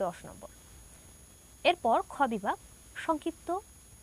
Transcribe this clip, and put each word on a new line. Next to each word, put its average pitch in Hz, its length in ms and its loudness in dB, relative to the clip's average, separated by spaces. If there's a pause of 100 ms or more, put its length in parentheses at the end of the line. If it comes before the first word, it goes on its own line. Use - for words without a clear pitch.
দশ 175 140 -2 (120)
নম্বর। - 220 -16 (1120)
এরপর 269 340 4 (140)
খ - 40 -12 (180)
বিভাগ, 226 220 -2 (500)
সংক্ষিপ্ত 320 420 -2 (540)